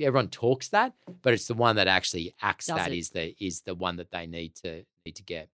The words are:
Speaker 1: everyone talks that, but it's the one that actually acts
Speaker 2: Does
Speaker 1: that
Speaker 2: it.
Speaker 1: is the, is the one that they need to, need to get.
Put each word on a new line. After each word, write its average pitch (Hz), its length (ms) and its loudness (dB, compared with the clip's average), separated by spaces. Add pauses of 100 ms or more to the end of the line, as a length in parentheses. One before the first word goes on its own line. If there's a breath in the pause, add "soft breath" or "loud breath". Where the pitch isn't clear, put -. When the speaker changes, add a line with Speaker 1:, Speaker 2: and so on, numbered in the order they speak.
Speaker 1:
everyone 131 280 2
talks 127 400 0
that, 226 260 2 (280)
but 127 120 6
it's 101 140 0
the 117 60 -2
one 113 220 4
that 95 120 4
actually 90 520 0
acts - 260 -2
Speaker 2:
Does 170 100 -2
Speaker 1:
that 87 160 -2
Speaker 2:
it. 85 60 -2
Speaker 1:
is 80 120 -6
the, 85 240 -6 (100)
is 87 180 -6
the 95 120 -8
one 87 220 -4
that 85 160 -12
they 87 140 -8
need 85 300 -10
to, 85 280 -10 (200)
need 82 120 -14
to - 60 -20
get. 80 320 -10